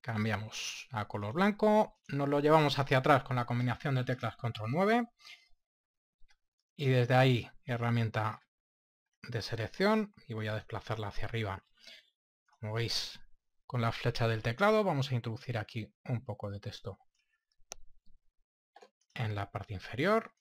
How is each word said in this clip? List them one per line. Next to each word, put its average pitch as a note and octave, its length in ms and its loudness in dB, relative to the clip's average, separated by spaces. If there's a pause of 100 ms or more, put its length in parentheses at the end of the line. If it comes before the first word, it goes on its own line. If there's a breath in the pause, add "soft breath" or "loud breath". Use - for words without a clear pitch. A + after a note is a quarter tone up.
Cambiamos A2 920 -6
a G#2+ 140 -4
color G#2 280 -6
blanco, G#3+ 720 2
nos C#3 200 -2
lo C#3+ 120 4
llevamos D3 380 6
hacia C3+ 200 4
atrás C3+ 240 6
con B2+ 140 -4
la A#2+ 80 0
combinación B2 520 0
de B2 80 0
teclas B2 320 -4
control A2 360 -6
nueve. G#3+ 340 2 (1700 loud breath)
Y C#3 140 0
desde B2 260 4
ahí, B2+ 360 6 (140)
herramienta A#2 760 0 (840)
de A#2 200 -6
selección, G3+ 720 0 (120)
y A#2+ 60 -10
voy A2 160 -6
a G#2+ 60 -4
desplazarla G#2+ 540 -6
hacia - 180 -2
arriba. G2+ 360 -6 (960 loud breath)
Como G#2+ 140 -8
veis, - 480 -4 (460)
con A#2+ 160 -2
la A#2 100 0
flecha A#2+ 340 -2
del A2+ 160 0
teclado G#3 420 2
vamos C#3 260 0
a B2+ 40 -2
introducir A2+ 440 -4
aquí G#2 340 -8 (120)
un A#2 200 -4
poco G#2 260 -8
de G2+ 100 -10
texto - 380 -12 (2250)
en G#2+ 220 -4
la G2+ 160 -6
parte G2+ 240 -8
inferior. F3+ 680 -2